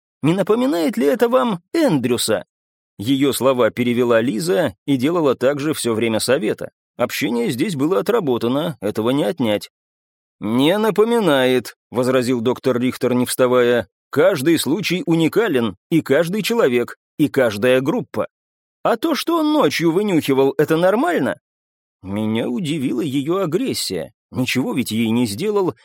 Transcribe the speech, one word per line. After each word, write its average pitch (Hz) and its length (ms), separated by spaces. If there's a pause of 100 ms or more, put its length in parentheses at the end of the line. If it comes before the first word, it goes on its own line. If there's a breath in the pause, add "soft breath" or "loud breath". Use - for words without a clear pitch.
(220)
Не 147 100
напоминает 247 640
ли 247 100
это 247 220
вам 240 320 (140)
Эндрюса?» 123 720 (540)
Ее 135 340
слова 123 380
перевела 120 500
Лиза 107 560 (100)
и 143 100
делала 147 380
так 139 240
же 147 160
все - 180
время 110 280
совета. 151 500 (260)
Общение 202 540
здесь 156 240
было 151 240
отработано, 147 800
этого 107 300
не 143 140
отнять. 117 460 (680)
«Не 135 400
напоминает», 180 960 (180)
возразил 127 480
доктор 120 400
Рихтер, 123 340
не 123 120
вставая. 123 600 (240)
«Каждый 160 480
случай 170 480
уникален, 160 720 (140)
и 160 100
каждый 170 420
человек, 135 540 (200)
и 147 120
каждая 123 520
группа. 147 460 (560)
А 208 140
то, 320 180
что 330 240
он 302 140
ночью 170 400
вынюхивал, 143 640
это 151 180
нормально?» 214 640 (640)
Меня 107 460
удивила 165 520
ее 147 380
агрессия. 151 720 (200)
Ничего 131 420
ведь 127 160
ей 110 200
не 123 160
сделал, 185 480 (100)